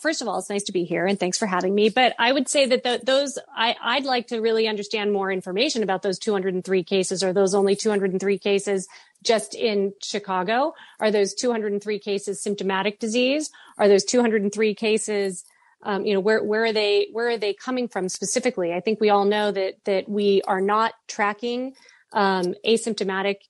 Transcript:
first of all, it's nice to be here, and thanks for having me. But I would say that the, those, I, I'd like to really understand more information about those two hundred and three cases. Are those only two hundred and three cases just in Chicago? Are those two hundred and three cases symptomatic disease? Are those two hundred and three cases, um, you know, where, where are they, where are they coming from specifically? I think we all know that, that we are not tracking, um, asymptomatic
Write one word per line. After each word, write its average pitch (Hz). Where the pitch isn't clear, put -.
first 311
of 240
all, 185
it's -
nice 202
to 202
be 175
here, 170
and 196
thanks 180
for 226
having 185
me. 208
But 240
I 240
would 269
say 277
that 254
the, 240
those, 262
I, 233
I'd 262
like 254
to 233
really 220
understand 208
more 196
information 196
about 190
those 185
two 220
hundred 190
and 180
three 185
cases. 190
Are 185
those 190
only 196
two 220
hundred 196
and 185
three 196
cases 196
just 214
in 202
Chicago? 208
Are 214
those 202
two 247
hundred 220
and 202
three 208
cases 202
symptomatic 202
disease? 247
Are 214
those 196
two 247
hundred 226
and 202
three 208
cases, 208
um, 202
you 214
know, 190
where, 220
where 214
are 226
they, 202
where 233
are 233
they 202
coming 254
from 185
specifically? 190
I 180
think 220
we 208
all 202
know 208
that, 190
that 190
we 202
are 190
not 214
tracking, 240
um, 190
asymptomatic 202